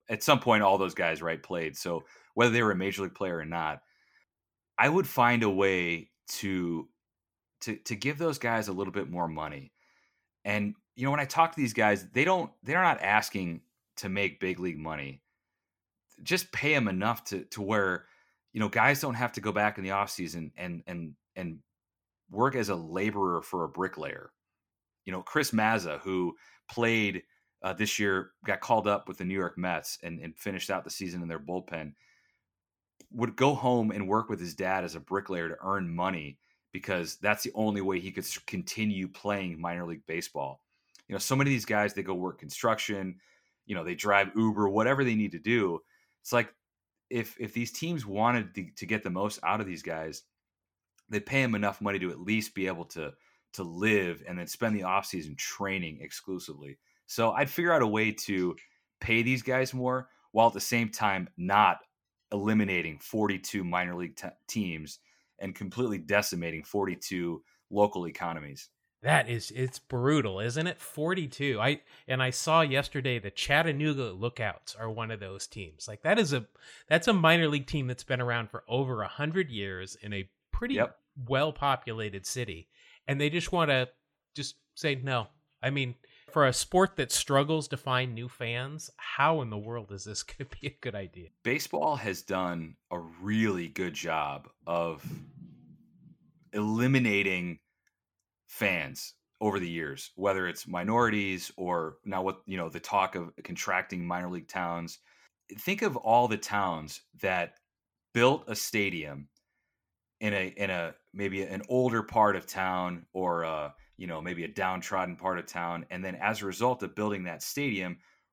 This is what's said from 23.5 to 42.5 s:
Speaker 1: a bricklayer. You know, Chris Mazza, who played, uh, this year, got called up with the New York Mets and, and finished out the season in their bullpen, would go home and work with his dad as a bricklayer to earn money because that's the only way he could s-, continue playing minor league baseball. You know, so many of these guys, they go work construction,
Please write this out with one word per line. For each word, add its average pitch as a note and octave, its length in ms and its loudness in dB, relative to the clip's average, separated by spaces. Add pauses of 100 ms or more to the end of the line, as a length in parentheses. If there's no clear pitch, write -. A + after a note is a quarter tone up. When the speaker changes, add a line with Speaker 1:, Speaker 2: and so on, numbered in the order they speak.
Speaker 1:
a D2 40 -4
bricklayer. D#2+ 640 -6 (720)
You G2 60 -8
know, F#2 100 -4
Chris - 300 -2
Mazza, G#2+ 480 2
who F#2 340 0 (340)
played, A2 560 0 (380)
uh, F#2+ 120 -2
this G#2 260 0
year, F#2+ 320 2 (140)
got G2 160 -2
called A2 260 2
up G2+ 200 0
with F#2 120 -12
the F#2 60 -4
New F#2+ 100 -2
York F2 240 -2
Mets F2 420 -4
and, E2+ 200 -10
and D#2+ 140 -12
finished F#2+ 360 -6
out F2+ 140 -4
the - 40 -12
season F2+ 320 -8
in E2+ 60 -6
their E2 120 -6
bullpen, D#2+ 540 -8 (1160)
would A#2 240 -2
go C#3 180 6
home B2 380 2
and G2 160 -4
work A2 200 2
with G2 120 -4
his F2 160 -8
dad F#2 280 0
as D#2+ 120 -6
a D#2+ 40 -12
bricklayer F#2 500 -4
to D#2+ 120 -8
earn F#2 320 -2
money E2+ 460 -4 (320)
because F2+ 460 -4
that's G#2+ 260 2
the A#2+ 100 -6
only G#2+ 280 0
way F#2 180 0
he F#2 120 -8
could F#2+ 120 -6
s-, - 240 -8
continue F#2+ 600 -2
playing F#2 540 -4
minor F2 240 -4
league E2 220 -10
baseball. D2 560 -6 (440)
You F#2+ 60 -8
know, F#2+ 60 -4
so - 160 0
many C#3 160 4
of - 20 4
these A2+ 120 0
guys, G#2 280 2
they G2+ 80 -4
go F2+ 140 -4
work F2+ 240 -4
construction, F#2+ 800 -2 (480)